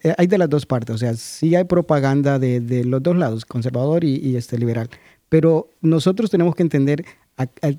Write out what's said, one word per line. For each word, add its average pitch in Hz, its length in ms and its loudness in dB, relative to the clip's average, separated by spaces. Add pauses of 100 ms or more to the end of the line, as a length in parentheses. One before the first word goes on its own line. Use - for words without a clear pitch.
eh, 160 140 2
hay 175 100 4
de 202 100 2
las 170 120 2
dos 143 160 0
partes, 117 300 -4
o - 20 -4
sea, 117 160 -2
sí 160 420 -2
hay 180 80 4
propaganda 143 760 0
de, 123 200 0
de 123 240 -2
los 127 180 -2
dos 175 140 0
lados, 113 300 -2
conservador 127 580 -2
y, 139 140 0
y, 127 180 -2
este, 120 220 -6
liberal. 117 320 -2 (400)
Pero 160 400 2 (120)
nosotros 180 480 2
tenemos 170 260 2
que 180 80 0
entender 147 420 0 (320)
a, 131 60 -2
a, 143 360 -4